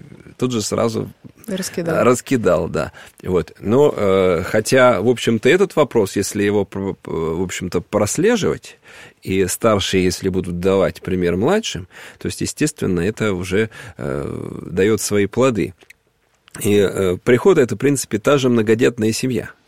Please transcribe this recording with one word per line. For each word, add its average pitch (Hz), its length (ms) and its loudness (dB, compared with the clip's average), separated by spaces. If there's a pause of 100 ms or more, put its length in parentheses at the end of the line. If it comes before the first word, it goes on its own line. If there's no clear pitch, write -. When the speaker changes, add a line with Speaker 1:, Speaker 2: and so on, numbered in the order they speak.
(380)
Speaker 1:
тут 127 140 -2
же 113 100 -2
сразу 107 480 -2 (380)
Speaker 2:
Раскидал. 175 560 -4
Speaker 1:
раскидал, 104 640 2
да. 76 240 -4 (320)
Вот. 90 360 -2
Но, 127 360 4
э, 92 480 2
хотя, 123 580 2
в 113 80 2
общем-то, 117 400 0
этот 185 260 2
вопрос, 120 400 2
если 101 280 -2
его, 101 220 2
пр-, 98 280 -6
п-, - 180 -14
в 80 300 -4
общем-то, 90 400 -4
прослеживать, 151 960 -2 (440)
и 95 260 0
старшие, 98 560 0
если 92 260 -2
будут 87 300 -4
давать 95 420 0
пример 90 360 -2
младшим, 139 500 -2 (320)
то - 80 -10
есть, - 140 -8
естественно, 98 580 -4
это 104 340 -2
уже, 92 360 -2 (280)
э, 71 640 -8 (100)
дает 101 320 2
свои 101 260 0
плоды. 117 460 0 (880)
И, 101 160 2
э, 95 460 0
приход — 139 360 4
это, 117 160 2
в - 20 -6
принципе, 135 400 -2
та 139 200 2
же 127 120 2
многодетная 113 600 2
семья, 117 400 -4 (160)